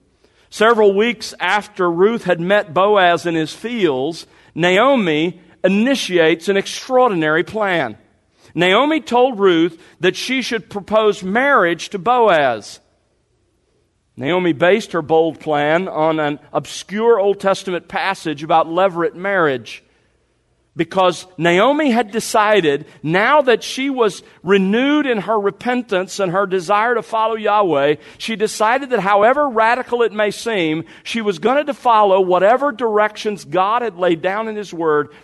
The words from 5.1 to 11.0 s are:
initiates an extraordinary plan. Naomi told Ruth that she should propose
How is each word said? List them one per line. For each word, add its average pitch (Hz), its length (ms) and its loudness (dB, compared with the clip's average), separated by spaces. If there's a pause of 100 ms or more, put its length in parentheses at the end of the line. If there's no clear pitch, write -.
initiates 185 840 0
an 196 80 0
extraordinary 190 880 0
plan. 170 540 -4 (540)
Naomi 233 480 2
told 240 380 0
Ruth 175 420 2 (200)
that 180 160 0
she 254 260 -4
should 226 260 -6
propose 208 540 0